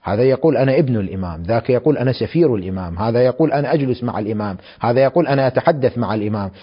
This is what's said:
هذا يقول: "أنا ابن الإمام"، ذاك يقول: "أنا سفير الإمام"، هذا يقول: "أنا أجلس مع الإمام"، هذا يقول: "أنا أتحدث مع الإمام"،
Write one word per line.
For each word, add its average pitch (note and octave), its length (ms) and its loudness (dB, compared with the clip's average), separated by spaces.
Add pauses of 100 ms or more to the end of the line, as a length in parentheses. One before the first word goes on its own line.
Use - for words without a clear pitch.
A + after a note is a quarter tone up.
هذا G#2 200 0
يقول: C3 340 2
"أنا C3+ 200 2
ابن B2+ 200 2
الإمام"، F2+ 460 -6
ذاك A2+ 260 -2
يقول: B2+ 280 2
"أنا C3 140 0
سفير B2+ 440 0
الإمام"، F2+ 420 -6
هذا A#2 280 2
يقول: C3+ 260 2
"أنا C#3 220 0
أجلس C3+ 300 -2
مع A#2+ 160 -4
الإمام"، G#2 380 -4 (240)
هذا A#2+ 220 2
يقول: C#3 240 2
"أنا C3+ 200 2
أتحدث C3 500 0
مع G#2+ 160 -2
الإمام"، G#2 380 -4 (120)